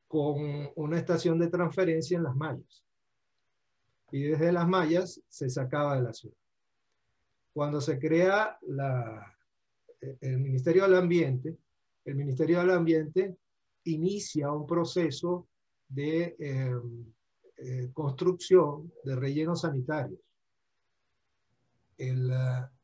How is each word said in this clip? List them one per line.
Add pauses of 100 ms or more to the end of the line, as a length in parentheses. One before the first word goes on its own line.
con
una
estación
de
transferencia
en
Las
Mayas. (1300)
Y
desde
Las
Mayas
se
sacaba
de
la
ciudad. (1160)
Cuando
se
crea
la, (640)
eh,
el
Ministerio
del
Ambiente, (480)
el
Ministerio
del
Ambiente (480)
inicia
un
proceso (420)
de,
eh, (840)
eh,
construcción (120)
de
rellenos
sanitarios. (1800)
El,
eh, (180)